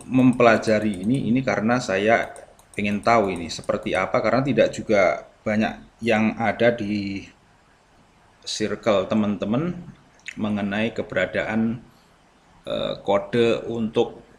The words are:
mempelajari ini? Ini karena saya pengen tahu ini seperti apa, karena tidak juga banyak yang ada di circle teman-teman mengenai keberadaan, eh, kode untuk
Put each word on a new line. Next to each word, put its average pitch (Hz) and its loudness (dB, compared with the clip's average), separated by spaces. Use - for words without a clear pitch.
mempelajari 110 4
ini? 123 0
Ini 127 2
karena 107 0
saya 101 2
pengen 104 -2
tahu 107 2
ini 85 -6
seperti 101 -4
apa, 95 0
karena 110 0
tidak 110 4
juga 95 0
banyak - -4
yang 110 2
ada 117 2
di 101 -6
circle 101 -2
teman-teman 104 -2
mengenai 104 -4
keberadaan, 113 -4
eh, 52 -6
kode 117 0
untuk 117 -2